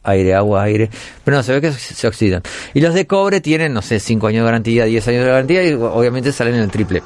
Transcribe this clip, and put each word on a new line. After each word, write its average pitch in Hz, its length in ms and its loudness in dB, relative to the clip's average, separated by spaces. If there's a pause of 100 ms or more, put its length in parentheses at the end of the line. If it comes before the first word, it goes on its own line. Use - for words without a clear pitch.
aire, 95 320 2
agua, 101 260 2
aire. 107 300 0 (320)
Pero 139 140 2
no, 135 40 0
se 123 100 -4
ve 139 100 2
que 156 100 0
se, - 240 -10
se - 120 -4
oxidan. 95 360 0 (320)
Y 143 60 4
los 165 120 2
de 190 140 0
cobre 196 340 2
tienen, 156 320 0
no 107 80 -2
sé, 110 180 -2
cinco 110 280 0
años 113 140 0
de 117 40 2
garantía, 113 400 2
diez 113 220 0
años 123 160 0
de 127 80 2
garantía 143 320 2
y 160 100 2
o-, 117 220 -2
obviamente 123 360 0
salen 120 220 -2
en 117 80 2
el 101 80 0
triple. 95 360 -2